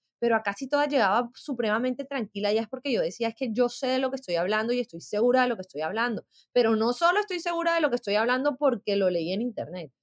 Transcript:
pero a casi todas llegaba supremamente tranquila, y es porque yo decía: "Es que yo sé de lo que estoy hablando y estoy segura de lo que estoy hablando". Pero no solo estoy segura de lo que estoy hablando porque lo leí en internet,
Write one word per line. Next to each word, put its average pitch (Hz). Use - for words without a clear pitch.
pero 233
a 220
casi 214
todas 294
llegaba 240
supremamente 240
tranquila, 208
y 220
es 220
porque 262
yo 208
decía: 185
"Es 220
que 233
yo 247
sé -
de 262
lo 262
que 262
estoy 220
hablando 214
y 247
estoy 170
segura 247
de 247
lo 233
que 185
estoy 147
hablando". 214
Pero 226
no 226
solo 349
estoy 370
segura 339
de 339
lo 302
que 240
estoy 202
hablando 254
porque 233
lo 196
leí 170
en 196
internet, 180